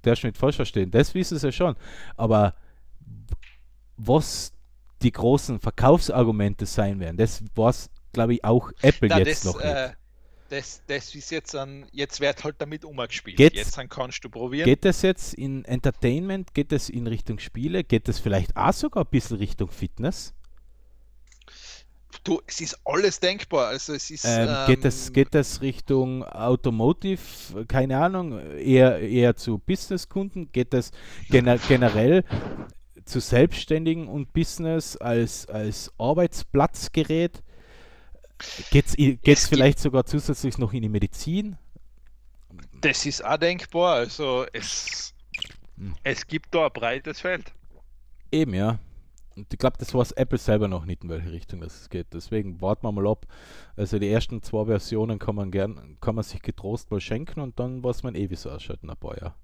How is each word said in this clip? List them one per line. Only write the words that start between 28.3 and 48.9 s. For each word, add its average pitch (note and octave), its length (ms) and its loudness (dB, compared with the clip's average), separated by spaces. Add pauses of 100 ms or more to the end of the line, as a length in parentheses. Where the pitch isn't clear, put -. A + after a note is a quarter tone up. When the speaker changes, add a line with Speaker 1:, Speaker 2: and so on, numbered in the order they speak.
Speaker 1:
eher, B2+ 420 8
eher A#2 360 4
zu A2 240 -4
Businesskunden? F#3+ 920 -4
Geht B2 220 0
das B2 180 0 (380)
gener-, B2 300 6
Speaker 2:
<laughs> - 0 -
Speaker 1:
generell B2 640 6 (800)
zu - 160 -4
Selbstständigen D#3+ 880 2
und C#3 240 -8
Business D#3+ 640 -2
als, A#2 500 -2
als G#2+ 520 -6
Arbeitsplatzgerät? D#3 1400 0 (1300)
Geht's - 260 6
i-, C3+ 200 4
geht's - 260 8
Speaker 2:
Es - 60 0
gibt D3 80 6
Speaker 1:
vielleicht C3+ 220 6
sogar C3 260 2
zusätzlich C#3+ 520 -2
noch A2 160 -2
in B2 80 -4
die A2 80 -2
Medizin? E3 680 -2 (1200)
Speaker 2:
Das C#3 240 0
ist - 180 -6
auch C#3+ 140 0
denkbar, E3+ 580 0
also B2+ 580 -2
es, - 600 -8 (640)
Speaker 1:
Hm. F#2+ 260 -8
Speaker 2:
es C3+ 220 -4
gibt D#3+ 300 -8
da D#3 120 4
ein - 60 -4
breites B2+ 480 -6
Feld. F3+ 320 -6 (800)
Speaker 1:
Eben, D3+ 220 2
ja. G#2+ 260 0 (560)